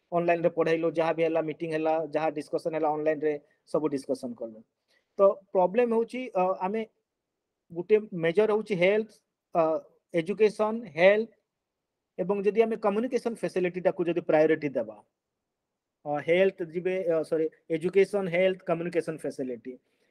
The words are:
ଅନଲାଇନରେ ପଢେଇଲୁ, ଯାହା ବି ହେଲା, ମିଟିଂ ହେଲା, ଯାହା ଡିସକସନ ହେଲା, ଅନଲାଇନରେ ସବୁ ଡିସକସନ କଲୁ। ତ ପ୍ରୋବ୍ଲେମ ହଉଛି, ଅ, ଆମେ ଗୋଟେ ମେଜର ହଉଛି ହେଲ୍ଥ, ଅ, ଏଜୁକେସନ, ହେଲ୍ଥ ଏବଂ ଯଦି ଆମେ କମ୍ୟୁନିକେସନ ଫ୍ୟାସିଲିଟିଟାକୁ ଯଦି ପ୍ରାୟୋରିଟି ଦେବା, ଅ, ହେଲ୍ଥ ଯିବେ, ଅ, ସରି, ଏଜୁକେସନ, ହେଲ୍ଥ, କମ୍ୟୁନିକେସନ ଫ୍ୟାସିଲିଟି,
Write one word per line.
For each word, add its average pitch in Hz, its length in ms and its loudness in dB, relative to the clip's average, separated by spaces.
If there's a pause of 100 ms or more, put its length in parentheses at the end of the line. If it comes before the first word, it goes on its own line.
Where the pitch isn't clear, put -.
(120)
ଅନଲାଇନରେ 170 360 2
ପଢେଇଲୁ, 165 420 0
ଯାହା 160 220 0
ବି 160 100 -2
ହେଲା, 160 200 0
ମିଟିଂ 160 300 -6
ହେଲା, 156 340 0
ଯାହା 151 240 -2
ଡିସକସନ 151 440 -6
ହେଲା, 156 140 0
ଅନଲାଇନରେ 151 520 0 (260)
ସବୁ 151 220 -2
ଡିସକସନ 131 460 -4
କଲୁ। 113 280 -14 (560)
ତ - 20 2 (320)
ପ୍ରୋବ୍ଲେମ 208 420 2
ହଉଛି, 233 420 -4
ଅ, 185 60 2 (180)
ଆମେ 214 260 -4 (840)
ଗୋଟେ 175 240 2 (160)
ମେଜର 175 400 2
ହଉଛି 214 220 -2
ହେଲ୍ଥ, 202 360 2 (440)
ଅ, 160 240 2 (360)
ଏଜୁକେସନ, 208 680 0
ହେଲ୍ଥ 196 460 4 (880)
ଏବଂ 196 240 -2
ଯଦି 208 200 0
ଆମେ 226 140 0
କମ୍ୟୁନିକେସନ 226 580 -2
ଫ୍ୟାସିଲିଟିଟାକୁ 180 720 -2
ଯଦି 170 160 -2
ପ୍ରାୟୋରିଟି 156 480 2
ଦେବା, 110 280 -6 (1120)
ଅ, 147 40 -8 (100)
ହେଲ୍ଥ 180 420 2
ଯିବେ, 175 420 -4
ଅ, 160 180 2
ସରି, 160 240 0 (240)
ଏଜୁକେସନ, 185 580 2
ହେଲ୍ଥ, 190 340 2
କମ୍ୟୁନିକେସନ 170 540 -2
ଫ୍ୟାସିଲିଟି, 127 560 -8 (380)